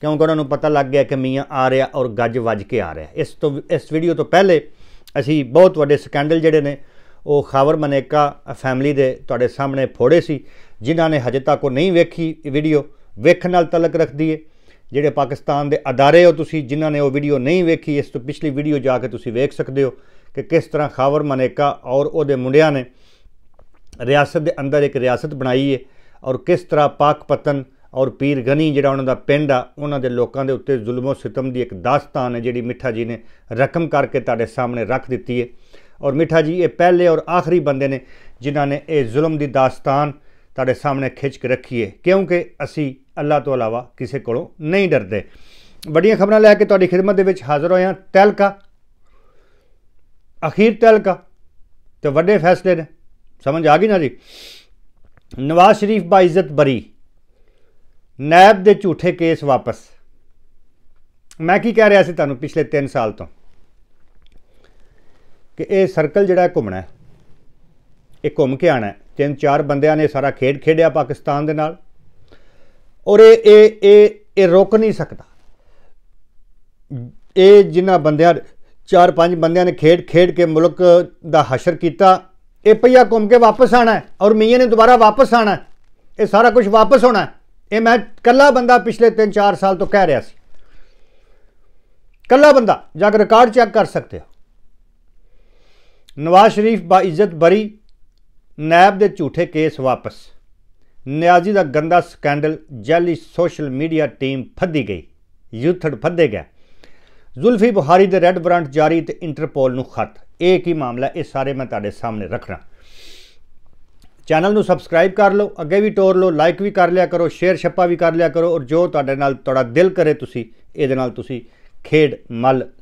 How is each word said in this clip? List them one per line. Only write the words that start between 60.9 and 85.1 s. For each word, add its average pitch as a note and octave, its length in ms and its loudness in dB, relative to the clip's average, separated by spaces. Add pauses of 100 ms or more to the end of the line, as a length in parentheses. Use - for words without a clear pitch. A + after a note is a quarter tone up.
ਮੈਂ F3 200 0
ਕੀ A#3 140 -2
ਕਹਿ G#3+ 160 4
ਰਿਹਾ G3 140 6
ਸੀ E3 100 -4
ਤੁਹਾਨੂੰ D3 240 -4
ਪਿਛਲੇ D3+ 280 -6
ਤਿੰਨ C#3+ 220 -4
ਸਾਲ A#2 240 -4
ਤੋਂ - 160 -16 (2250)
ਕਿ D#3 140 -8
ਇਹ F#3+ 160 2
ਸਰਕਲ E3+ 380 0
ਜਿਹੜਾ F3+ 220 2
ਘੁੰਮਣਾ A#2 300 -4
ਹੈ, F#2 100 -12 (1400)
ਇਹ D3 80 -4
ਘੁੰਮ C3+ 260 -2
ਕੇ F3 120 0
ਆਉਣਾ A#2+ 180 -2
ਹੈ। G2+ 100 -12 (200)
ਤਿੰਨ C#3+ 180 -2
ਚਾਰ C#3+ 280 0
ਬੰਦਿਆਂ C#3+ 340 0
ਨੇ D3+ 100 0
ਸਾਰਾ C#3 240 -4
ਖੇਡ C#3 300 -4
ਖੇਡਿਆ D#3+ 280 2
ਪਾਕਿਸਤਾਨ C#3+ 560 -4
ਦੇ D3+ 80 -4
ਨਾਲ D#3 220 -6 (1300)
ਔਰ G#3 120 6
ਇਹ, A3 260 10
ਇਹ, G#3+ 260 8 (120)
ਇਹ, G#3 260 8 (280)
ਇਹ F#3+ 100 4
ਰੁਕ F#3+ 280 4
ਨਹੀਂ A3 180 2
ਸਕਦਾ। - 300 -10 (2250)
ਇਹ G3 280 8
ਜਿਨ੍ਹਾਂ F3+ 340 0
ਬੰਦਿਆਂ, D#3 340 2 (560)
ਚਾਰ F3+ 220 6
ਪੰਜ E3+ 240 0
ਬੰਦਿਆਂ E3 300 0
ਨੇ F3+ 80 0
ਖੇਡ E3 340 2
ਖੇਡ F3 240 2
ਕੇ F3 140 0
ਮੁਲਕ D#3+ 360 0 (460)
ਦਾ D3+ 180 2
ਹਸ਼ਰ C3 300 -2
ਕੀਤਾ, F#3 460 2 (440)
ਇਹ G#3+ 100 6
ਪਈਆ B3 280 6
ਘੁੰਮ G#3+ 240 0
ਕੇ A#3+ 100 6
ਵਾਪਸ A3+ 360 4
ਆਉਣਾ A#3 200 4
ਹੈ E3+ 100 -4 (180)
ਔਰ G#3 120 4
ਮੀਆਂ A3 260 4
ਨੇ B3+ 80 4
ਦੁਬਾਰਾ A3+ 300 6
ਵਾਪਸ A3 360 4